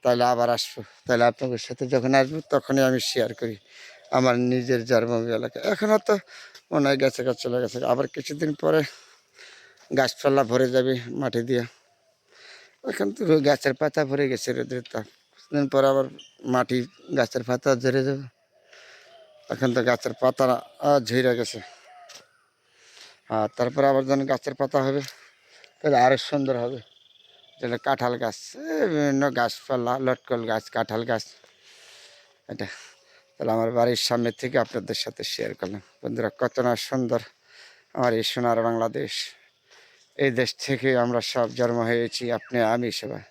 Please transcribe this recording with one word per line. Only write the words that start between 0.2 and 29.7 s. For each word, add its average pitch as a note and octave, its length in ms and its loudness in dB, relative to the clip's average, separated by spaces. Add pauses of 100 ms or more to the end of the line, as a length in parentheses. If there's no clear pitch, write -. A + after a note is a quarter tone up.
আবার A#2+ 260 2
আসবো। - 300 -4 (220)
তাহলে A#2+ 220 4
আপনাদের A#2+ 420 0
সাথে B2+ 200 -8
যখন B2+ 280 2
আসবো, C3+ 240 4 (120)
তখনই C3+ 380 2
আমি C3 120 2 (100)
শেয়ার A#2 240 0
করি A2+ 220 -6 (540)
আমার B2+ 240 4 (160)
নিজের B2+ 300 0 (100)
জন্মভূমি A#2 480 2
এলাকা। A#2+ 200 -8 (140)
এখন G#3+ 180 0 (160)
তো G#3+ 80 4 (540)
মনে D3 200 0
হয় C#3 140 2
গেছে C3 200 0
গা, B2+ 120 0
চলে B2 260 -4
গেছে। B2 180 -4 (140)
আবার C3 160 0
কিছুদিন D3+ 420 -6 (120)
পরে D#3 180 4 (1120)
গাছপালা C3+ 540 2
ভরে B2 300 2
যাবে C3 200 2 (260)
মাটি A#2+ 220 -2
দিয়ে। A#2+ 220 0 (1200)
এখন G3+ 280 -4
তো A#3+ 80 -10 (200)
গাছের C3+ 340 2
পাতা D3+ 300 -2
ভরে C#3+ 240 0
গেছে B2+ 240 -4
রোদের B2 380 -4
তাপ, A2 160 -6 (240)
কিছুদিন - 400 -4
পরে C3+ 220 4
আবার C3+ 140 2 (460)
মাটি, B2+ 260 2 (380)
গাছের B2 280 0
পাতা B2+ 320 -2
ঝরে C3 280 0
যাবে। C#3 200 -4 (1300)
এখন C3 220 0
তো A#2+ 160 2
গাছের A#2+ 260 0
পাতা, C3 300 2 (360)
আহ, C#3+ 180 4 (100)
ঝরে B2 280 2
গেছে। A#2 220 -4 (1800)
আর A2 200 0
তারপরে C3+ 300 2
আবার C3+ 200 4
যখন C#3 200 2
গাছের C3+ 280 -2
পাতা C#3 320 -2
হবে, C#3 160 -2 (720)
তাহলে C#3+ 280 2
আরও C3 120 6 (120)
সুন্দর C3+ 280 -2
হবে। A#2+ 240 -6 (720)
তাহলে A#2+ 240 -6
কাঁঠাল B2+ 380 0
গাছ, A2+ 220 -4 (340)
এই D#4 160 0
বিভিন্ন C#3+ 340 2 (160)
গাছপালা, A#2+ 560 -2 (100)